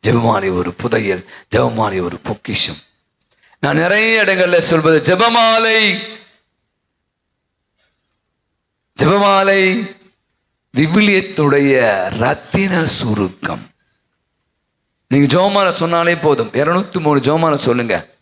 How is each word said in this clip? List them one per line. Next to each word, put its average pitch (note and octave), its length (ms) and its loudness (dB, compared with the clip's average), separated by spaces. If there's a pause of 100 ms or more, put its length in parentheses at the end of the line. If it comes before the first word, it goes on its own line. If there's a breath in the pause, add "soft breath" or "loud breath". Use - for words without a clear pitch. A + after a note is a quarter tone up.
ஜெபமாலை A2 480 0
ஒரு F2 180 -4
புதையல், G#2+ 520 -4 (300 loud breath)
ஜெபமாலை A2+ 460 -2
ஒரு F2 220 -8
பொக்கிஷம். G2+ 520 -6 (840 soft breath)
நான் C#3+ 160 -2
நிறைய G#3+ 480 2
இடங்கள்ல F#3 360 2
சொல்வது D#3+ 560 2
ஜெபமாலை. A3+ 840 2 (3000)
ஜெபமாலை G3 920 2 (840)
விவிலியத்துடைய C#3+ 1300 2 (140)
ரத்தின E3 680 -2
சுருக்கம். - 840 -4 (1400)
நீங்க C#3 300 2
ஜெபமாலை G3 320 2
சொன்னாலே E3+ 460 0
போதும், C#3+ 360 0
இருநூத்தி F3 480 -2
மூணு D3+ 200 2
ஜெபமாலை D3+ 360 0
சொல்லுங்க. A#2+ 520 -2 (140)